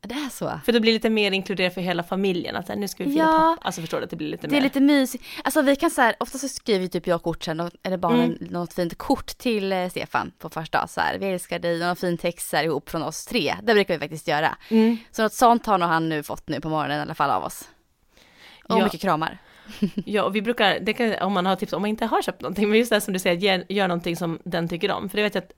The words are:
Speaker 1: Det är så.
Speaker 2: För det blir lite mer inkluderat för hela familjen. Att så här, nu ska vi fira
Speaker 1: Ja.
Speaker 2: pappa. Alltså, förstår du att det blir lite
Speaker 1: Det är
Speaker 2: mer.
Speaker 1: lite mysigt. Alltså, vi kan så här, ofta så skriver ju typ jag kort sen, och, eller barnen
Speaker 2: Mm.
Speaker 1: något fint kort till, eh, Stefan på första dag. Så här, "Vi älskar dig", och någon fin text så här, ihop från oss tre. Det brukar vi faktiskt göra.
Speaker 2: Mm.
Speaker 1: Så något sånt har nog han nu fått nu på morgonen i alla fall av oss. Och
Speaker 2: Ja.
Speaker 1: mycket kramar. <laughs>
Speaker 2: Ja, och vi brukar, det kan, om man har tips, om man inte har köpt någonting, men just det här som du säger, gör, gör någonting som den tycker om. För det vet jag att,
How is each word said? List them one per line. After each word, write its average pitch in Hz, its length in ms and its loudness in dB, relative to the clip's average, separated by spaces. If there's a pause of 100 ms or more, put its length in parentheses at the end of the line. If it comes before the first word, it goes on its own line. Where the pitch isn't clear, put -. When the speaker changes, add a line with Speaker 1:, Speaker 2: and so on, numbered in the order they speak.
Speaker 1:
Det 208 140 -10
är 285 160 -4
så. 147 340 -6
Speaker 2:
För 240 80 2
det 233 80 6
blir 226 120 4
lite 220 180 0
mer 214 220 2
inkluderat 185 420 -2
för 196 60 -6
hela 180 220 -2
familjen. 185 540 -2
Att 175 100 -6
så - 60 -8
här, 208 80 -4
nu 202 80 -4
ska - 160 -8
vi 277 80 -2
fira 311 120 4
Speaker 1:
Ja. 320 80 4
Speaker 2:
pappa. 320 340 2
Alltså, 180 140 -6
förstår 165 180 -4
du - 60 -4
att - 60 -10
det 170 60 -10
blir 151 120 -6
lite - 180 -8
Speaker 1:
Det 147 60 -2
är 285 40 4
Speaker 2:
mer. 285 60 4
Speaker 1:
lite 277 180 2
mysigt. 269 440 4 (200)
Alltså, 302 180 2
vi 277 140 4
kan 330 140 2
så - 120 -2
här, 226 180 4
ofta - 180 -6
så 277 100 -6
skriver 208 320 0
ju 185 80 -2
typ 175 180 -4
jag 170 160 2
kort 165 220 -4
sen, 160 160 -4
och, 175 100 -4 (120)
eller 185 140 -2
barnen 170 440 2
Speaker 2:
Mm. 175 120 -10
Speaker 1:
något 175 220 -6
fint 175 240 -2
kort - 280 0
till, 208 460 -2
eh, 180 160 -2
Stefan - 500 -6
på - 120 -14
första 160 300 -2
dag. - 100 -4
Så - 100 -6
här, 78 180 0
"Vi 196 80 -4
älskar 180 320 -4
dig", 170 160 -2
och 170 120 -2
någon 175 100 0
fin 175 220 -2
text - 320 -6
så 175 60 -2
här, 151 80 2
ihop 151 260 -4
från 165 120 -4
oss 147 240 -8
tre. 151 360 -2
Det 226 120 2
brukar 196 200 4
vi 151 60 -6
faktiskt 147 280 -10
göra. 156 280 0 (120)
Speaker 2:
Mm. 226 280 6 (140)
Speaker 1:
Så - 120 -2
något 214 120 0
sånt 233 320 6
har 208 120 2
nog 170 100 2
han 160 200 2
nu 156 140 -2
fått - 260 -10
nu 156 120 -4
på 165 80 -8
morgonen 147 300 -2
i 147 40 -4
alla 151 120 -8
fall 143 160 0
av 92 140 0
oss. - 240 -10 (1000)
Och 190 100 4
Speaker 2:
Ja. - 60 4
Speaker 1:
mycket 196 160 -6
kramar. 160 380 0 (400)
<laughs> - 0 - (280)
Speaker 2:
Ja, 202 180 0
och 190 120 0
vi 214 60 0
brukar, 208 380 2
det 190 120 -2
kan, 220 300 0
om 190 100 0
man 185 140 2
har 190 100 2
tips, - 160 -4
om 165 100 -2
man 208 80 0
inte 220 160 -2
har 311 160 0
köpt - 180 -6
någonting, 202 280 0
men 214 100 6
just 233 120 4
det 226 40 2
här 208 60 4
som 208 120 -4
du 185 60 0
säger, 180 180 2 (220)
gör, 180 100 -6
gör 196 200 0
någonting 170 280 -2
som 170 280 -4
den 170 240 -2
tycker 175 240 -2
om. 190 160 -4
För - 80 -6
det 208 60 2
vet 208 120 0
jag 185 100 -2
att, - 140 -20